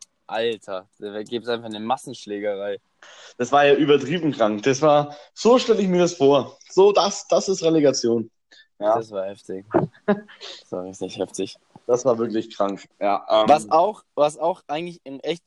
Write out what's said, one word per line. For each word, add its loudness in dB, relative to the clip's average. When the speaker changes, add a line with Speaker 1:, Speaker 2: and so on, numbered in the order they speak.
Speaker 1:
Alter, -6
da -10
wär, -8
gäb's -8
einfach -6
eine -12
Massenschlägerei. -6
Speaker 2:
Das -4
war 6
ja 6
übertrieben 2
krank. 0
Das 0
war, 2
so 4
stell 0
ich 0
mir 2
das 2
vor. 2
So, 6
das, 0
das 2
ist -4
Relegation. 2
Ja. 2
Speaker 1:
Das -8
war -6
heftig. -12
<laughs> -6
Das -6
war -8
richtig -12
heftig. -8
Speaker 2:
Das 0
war 2
wirklich -4
krank. -6
Ja, -2
ähm, 2
Speaker 1:
Was 2
auch, 0
was 0
auch -4
eigentlich -10
ein -14
echt -8